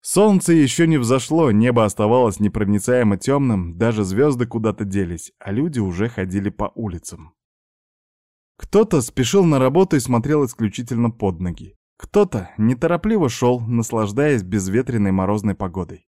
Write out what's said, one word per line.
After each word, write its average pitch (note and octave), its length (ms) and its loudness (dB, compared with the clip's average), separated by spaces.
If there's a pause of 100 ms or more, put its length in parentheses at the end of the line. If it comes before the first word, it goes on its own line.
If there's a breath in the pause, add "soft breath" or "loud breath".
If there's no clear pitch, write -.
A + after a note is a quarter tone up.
Солнце G3 520 2
ещё D#3+ 340 4
не D#3+ 120 4
взошло, C3 540 2
небо A2+ 320 4
оставалось G#2+ 560 0
непроницаемо G#2 800 0
тёмным, A2 580 -2
даже A2 280 0
звёзды A#2+ 420 0
куда-то A2+ 380 -4
делись, F#2+ 540 -6
а - 140 -10
люди C#3 260 -2
уже G2 300 -2
ходили G2 400 -4
по G2+ 260 -8
улицам. E2+ 600 -12 (1200)
Кто-то G3+ 440 2
спешил C3 440 0
на D3+ 140 4
работу D3+ 380 2
и C3 40 4
смотрел C3 440 0
исключительно A#2 680 -2
под F#2+ 300 -4
ноги. F2 360 -8 (260)
Кто-то F#3+ 560 -2
неторопливо E3 720 0
шёл, B2 320 0
наслаждаясь A#2 840 -2
безветренной G2+ 680 -2
морозной G2 420 0
погодой. F#2 580 -10